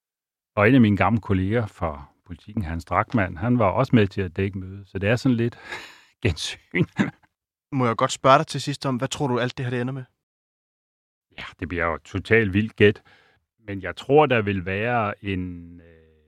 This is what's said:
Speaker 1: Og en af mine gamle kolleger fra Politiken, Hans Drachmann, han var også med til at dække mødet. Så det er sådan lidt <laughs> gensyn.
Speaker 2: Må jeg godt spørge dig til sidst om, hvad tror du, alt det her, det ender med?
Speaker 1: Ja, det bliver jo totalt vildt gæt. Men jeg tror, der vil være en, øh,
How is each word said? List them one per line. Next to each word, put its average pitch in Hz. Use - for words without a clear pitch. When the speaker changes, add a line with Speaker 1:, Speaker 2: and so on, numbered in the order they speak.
Speaker 1:
Og 104
en 131
af 131
mine 104
gamle 101
kolleger 101
fra 76
Politiken, 104
Hans 82
Drachmann, 92
han 123
var 104
også 113
med 104
til 98
at 90
dække 98
mødet. 95
Så 98
det 101
er 120
sådan 123
lidt 117
<laughs> -
gensyn. -
Speaker 2:
Må 131
jeg 113
godt 131
spørge 135
dig 156
til 135
sidst -
om, 131
hvad 131
tror 147
du, 123
alt 123
det 131
her, 123
det 123
ender 131
med? 131
Speaker 1:
Ja, -
det 82
bliver 85
jo 80
totalt 104
vildt 107
gæt. 104
Men 101
jeg 87
tror, 147
der 123
vil 98
være 104
en, 87
øh, 82